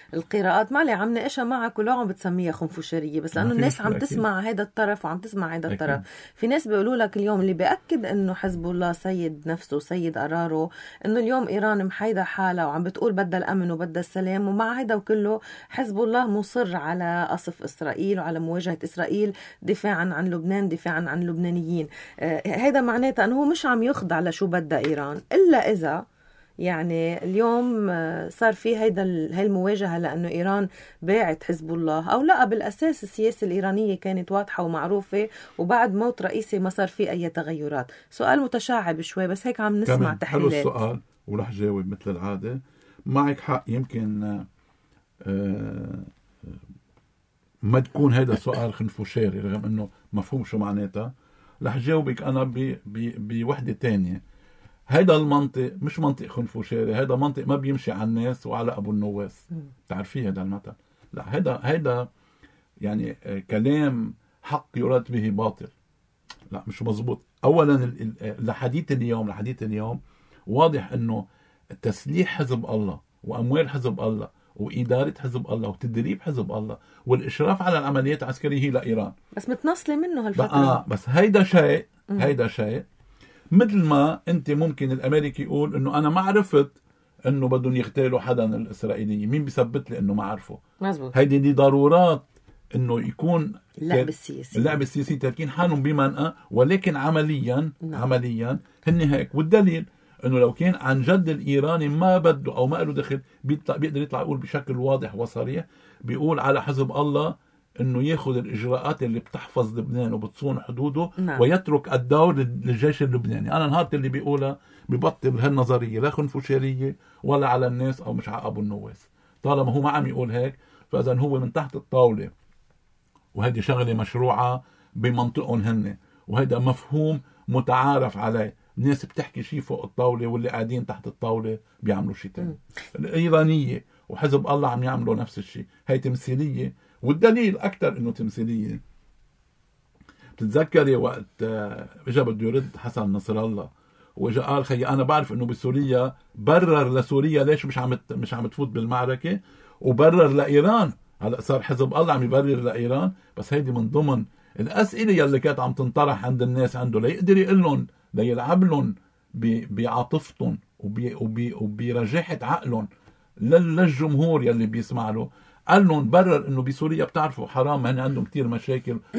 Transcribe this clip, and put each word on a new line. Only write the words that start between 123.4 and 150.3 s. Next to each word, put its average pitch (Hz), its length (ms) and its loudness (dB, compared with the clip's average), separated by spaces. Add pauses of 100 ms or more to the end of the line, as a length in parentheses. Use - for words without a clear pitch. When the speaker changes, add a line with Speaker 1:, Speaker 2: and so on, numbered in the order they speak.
Speaker 2:
شغلة 123 320 0
مشروعة 123 680 0 (320)
بمنطقهم 120 640 0
هن، 104 360 -2 (300)
وهيدا 123 320 2
مفهوم 143 640 0 (260)
متعارف 127 680 2
عليه. 110 380 -2 (220)
الناس 135 280 0
بتحكي - 380 -8
شي 147 180 -8
فوق - 220 -8
الطاولة، 123 440 0
واللي 117 220 -4
قاعدين 113 360 -4
تحت - 220 -12
الطاولة 113 520 -4 (240)
بيعملوا 98 300 -2
شي - 160 -14
تاني. 175 200 -8
Speaker 1:
مم. 151 60 -10 (400)
Speaker 2:
الإيرانية 156 920 2 (240)
وحزب 143 380 2
الله 143 220 2
عم 123 140 -2
يعملوا 120 320 -2
نفس - 220 -6
الشي. - 300 -12 (200)
هاي 131 120 2
تمثيلية، 127 760 -4 (300)
والدليل 208 540 4
أكتر - 400 -2
إنه 117 140 -2
تمثيلية. 113 720 -4 (1500)
بتتذكري 139 640 2
وقت، 117 300 -2 (180)
آه، 107 440 -6 (200)
إجا 127 160 2
بده 113 240 -2
يرد 131 300 -2
حسن 107 340 -4
نصر 107 340 -2
الله، 101 240 -6 (460)
وإجا 120 260 0
قال: 139 240 0
"خيي، 127 220 0
أنا 135 160 2
بعرف 147 300 2
إنه 120 120 -2
بسوريا 127 680 0 (200)
برر 143 640 4
لسوريا 139 440 2
ليش 147 220 2
مش 135 120 -6
عم 123 160 -2
ت-، - 200 -8
مش 123 200 -6
عم 113 140 -4
تفوت 139 200 -6
بالمعركة، 123 720 -2 (420)
وبرر 151 460 8
لإيران." 143 640 4 (260)